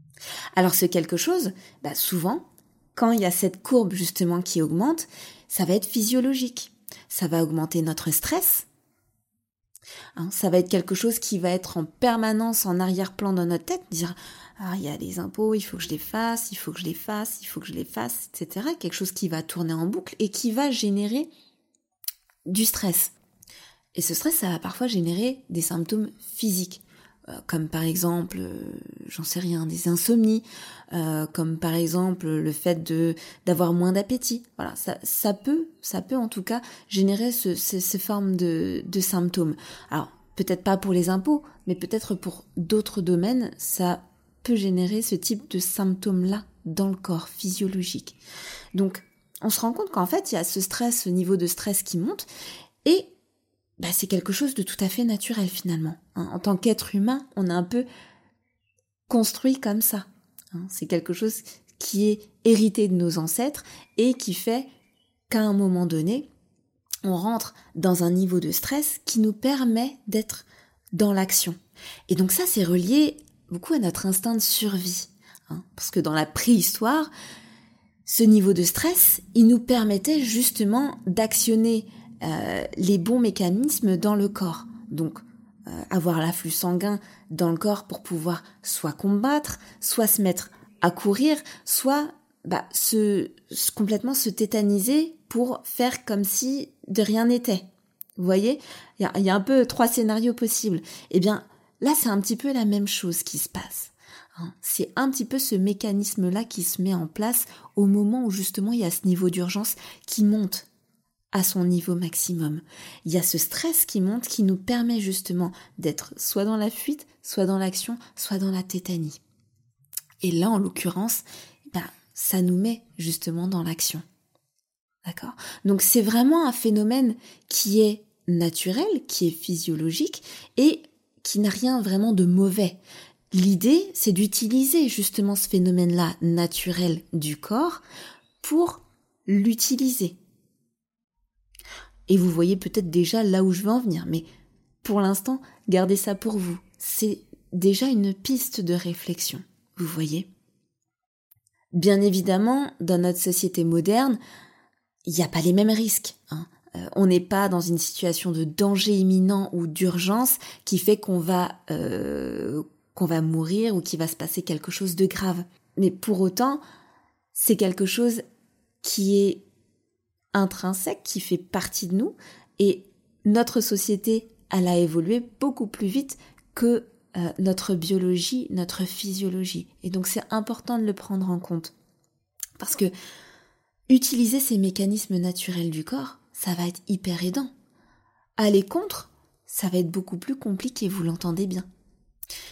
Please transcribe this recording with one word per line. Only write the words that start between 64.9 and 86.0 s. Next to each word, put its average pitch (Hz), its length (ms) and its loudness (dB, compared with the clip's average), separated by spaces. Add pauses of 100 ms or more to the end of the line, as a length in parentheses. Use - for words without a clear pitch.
qu'à 220 120 2
un 208 120 2
moment 185 320 2
donné, 170 460 -2 (720)
on 190 120 0
rentre 214 380 -2 (220)
dans 180 280 2
un 170 60 4
niveau 180 300 2
de 156 120 -2
stress - 540 -2
qui - 140 0
nous 214 140 4
permet 254 640 0 (100)
d'être - 380 -4 (480)
dans 202 200 4
l'action. 190 400 0 (560)
Et 190 60 2
donc 185 160 2
ça, - 160 0
c'est 214 160 2
relié 185 540 4 (320)
beaucoup 175 240 -4
à 302 60 2
notre 190 280 0
instinct 190 260 0
de 226 60 0
survie, 190 680 -2 (420)
hein, 170 140 -8 (120)
parce - 160 -8
que - 80 0
dans 156 140 0
la 156 120 2
préhistoire, 233 840 2 (1000)
ce - 140 2
niveau 214 300 8
de 175 100 2
stress, - 580 2 (140)
il 226 120 10
nous 233 120 8
permettait 240 640 2
justement 233 800 0
d'actionner, 220 800 2 (380)
euh, 156 400 -4 (140)
les 190 200 4
bons 220 220 2
mécanismes 202 800 2
dans 208 180 2
le 202 140 2
corps. 185 360 -6 (240)
Donc, 156 300 -4 (480)
euh, - 220 -12
avoir 170 300 2